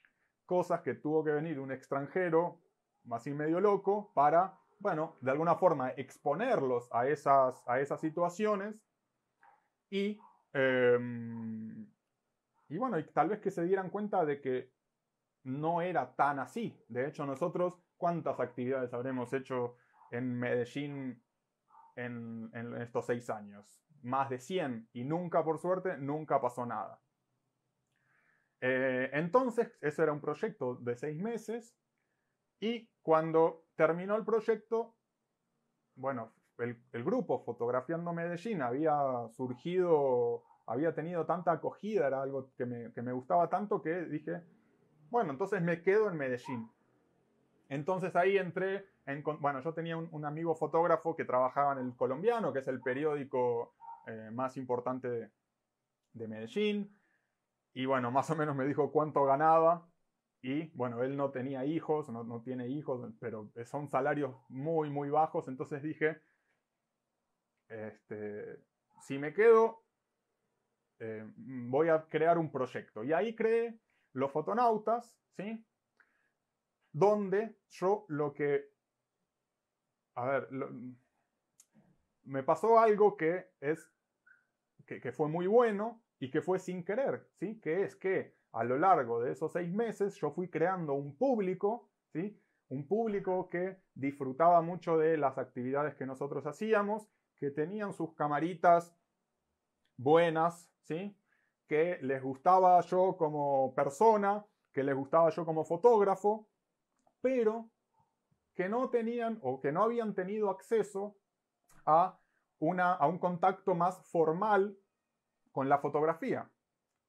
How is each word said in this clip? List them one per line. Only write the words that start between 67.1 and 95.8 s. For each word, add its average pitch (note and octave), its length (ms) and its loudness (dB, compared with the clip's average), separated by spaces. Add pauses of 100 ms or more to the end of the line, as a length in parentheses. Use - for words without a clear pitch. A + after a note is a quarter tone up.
este, G#2 920 -10 (420)
"Si - 180 -8
me D3 140 -6
quedo, A3+ 520 6 (1120)
eh, A2 260 -10 (120)
voy C3 520 0
a D#3+ 200 4
crear E3 300 4
un D#3+ 120 -2
proyecto". A#2+ 540 -6
Y C#3 80 0
ahí G#3 240 0
creé A3+ 420 0 (360)
Los C3+ 180 -2
Fotonautas, A3 840 0 (200)
¿sí? A3 280 -10 (1300)
Donde G3+ 640 2 (120)
yo G3 400 -2
lo D3 260 -2
que... C#3+ 300 -2 (1500)
a B2 100 -6
ver, C3 240 -2
lo, C3+ 180 -8 (1600)
me C3+ 180 -6
pasó A3 380 6
algo G#3 360 6
que E3+ 340 -2 (100)
es, D#3 280 -4 (1000)
que, - 140 -12
que B2+ 120 -8
fue D3+ 160 0
muy F3 180 -2
bueno A3+ 560 2 (160)
y B2+ 120 -8
que D3 120 0
fue F#3 160 0
sin F3+ 260 -8
querer, G3+ 440 -2 (100)
¿sí? G#3+ 220 -8
Que E3+ 240 0
es F#3+ 100 -6
que F3+ 400 -4 (180)
a A2+ 120 -2
lo B2 140 0
largo D3 420 4
de C3 120 -2
esos D#3 200 -6
seis F3 200 -4
meses F#3+ 440 -2
yo D3+ 160 -4
fui F3+ 160 -6
creando E3 460 0
un C#3+ 220 -6
público, G#3+ 720 0 (240)
¿sí? G3+ 240 -6 (320)
Un C3+ 200 -8
público F#3+ 600 0
que F#3 300 -4 (160)
disfrutaba C#3 640 4
mucho E3 380 0
de D#3+ 180 4
las C3+ 220 0
actividades C3+ 560 -2